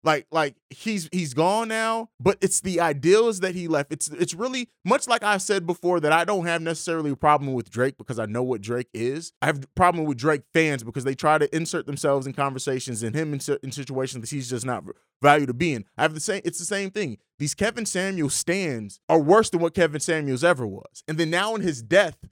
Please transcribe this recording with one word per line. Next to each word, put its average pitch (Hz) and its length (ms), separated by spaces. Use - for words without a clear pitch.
Like, 151 280
like 151 260
he's, 190 420
he's 160 220
gone 196 340
now, 226 400
but 190 220
it's - 220
the 180 180
ideals 180 600
that 185 140
he 175 140
left. 151 240
It's, 147 160
it's 160 240
really 247 380
much 233 240
like 233 160
I 208 140
said 190 300
before 175 340
that 151 100
I 170 140
don't 180 220
have 170 160
necessarily 160 480
a 135 60
problem 143 360
with 120 180
Drake 127 280
because 117 200
I 110 60
know 110 180
what 123 200
Drake 120 320
is. 131 480
I 135 40
have 147 160
a - 120
problem 175 320
with 143 100
Drake 143 240
fans 151 280
because 117 220
they 135 100
try 156 220
to 147 180
insert 160 300
themselves 139 420
in 135 60
conversations 131 680
and 113 120
him 151 200
in, 135 60
in 135 100
situations 131 500
that 117 120
he's 131 140
just 120 160
not 113 200
v-, - 80
valued 143 280
to 123 60
be 151 200
in. 107 100
I 131 40
have 156 120
the 156 60
same, - 260
it's 170 120
the 175 60
same 196 260
thing. 165 280
These 147 140
Kevin 226 320
Samuels 185 480
stands 151 680
are 160 100
worse 196 300
than 170 100
what 170 140
Kevin 156 260
Samuels 147 440
ever 143 220
was. - 420
And 156 100
then 165 100
now 196 260
in 214 60
his 151 220
death 165 340